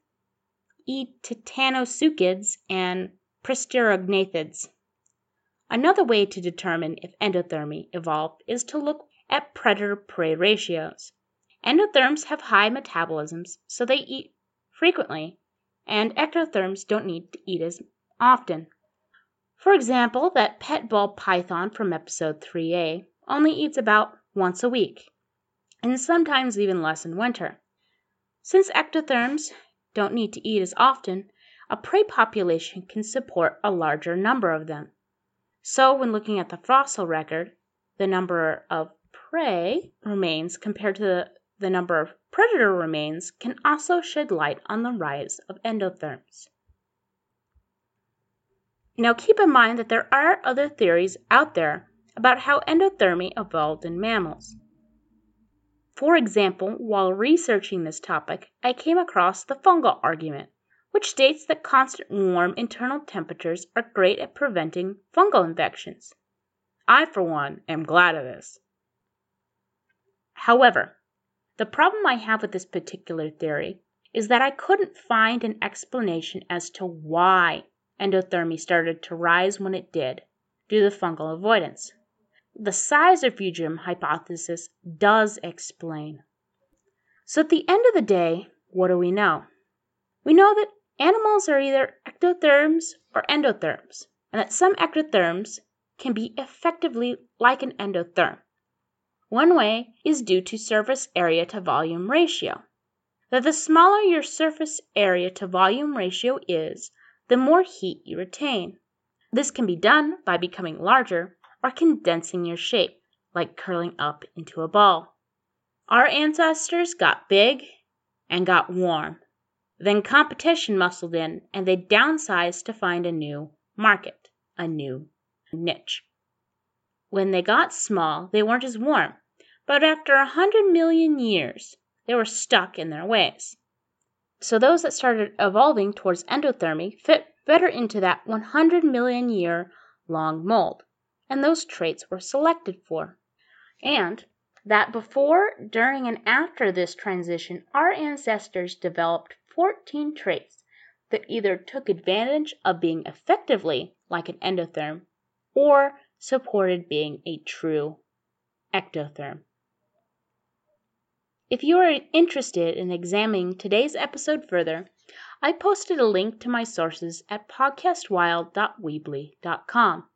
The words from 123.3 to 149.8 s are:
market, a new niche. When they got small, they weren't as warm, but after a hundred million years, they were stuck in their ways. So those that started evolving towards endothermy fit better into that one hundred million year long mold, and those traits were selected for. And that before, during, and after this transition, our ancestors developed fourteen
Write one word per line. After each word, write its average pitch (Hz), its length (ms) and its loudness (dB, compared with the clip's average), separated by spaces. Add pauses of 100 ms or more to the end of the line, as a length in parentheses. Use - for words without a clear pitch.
market, 208 540 -2 (280)
a 170 100 -6
new 147 400 -8 (440)
niche. - 520 -8 (1080)
When 196 220 -2
they 185 100 0
got 262 320 2
small, 165 580 -4
they 214 120 2
weren't 240 200 0
as 247 140 -8
warm, 233 360 0 (520)
but 285 180 4
after 311 300 2
a 269 120 6
hundred 392 460 4
million 330 480 4
years, 196 560 -2 (320)
they 233 80 0
were 226 100 2
stuck 196 520 0
in 165 120 -6
their 156 160 -10
ways. 202 520 -2 (840)
So 220 180 0
those 311 220 6
that 320 120 -4
started 220 460 0
evolving 202 540 2
towards 175 320 -4
endothermy 208 760 -4
fit - 260 2 (200)
better 339 220 6
into 220 340 -4
that 180 240 0
one 220 160 -4
hundred 330 420 2
million 247 460 0
year 175 420 -2 (360)
long 160 380 -4
mold, 202 380 0 (460)
and 269 140 -2
those 320 220 2
traits - 440 -6
were 185 100 -8
selected 294 580 -2 (100)
for. 160 300 -10 (640)
And 214 400 -2 (420)
that 214 260 2
before, 285 600 2 (180)
during, 254 380 -2
and 226 180 -6
after 247 460 2
this 175 240 -4
transition, 175 680 -6 (100)
our 320 180 4
ancestors 220 840 -6
developed 170 600 -4 (200)
fourteen 302 580 -2